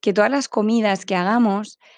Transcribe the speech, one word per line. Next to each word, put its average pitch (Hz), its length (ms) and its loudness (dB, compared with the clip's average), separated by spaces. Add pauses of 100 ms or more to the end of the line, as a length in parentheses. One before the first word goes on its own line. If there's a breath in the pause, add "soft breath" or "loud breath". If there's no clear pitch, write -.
que 202 120 0
todas 208 180 2
las 277 180 -2
comidas 214 560 0
que 190 100 -2
hagamos 208 640 0 (180 soft breath)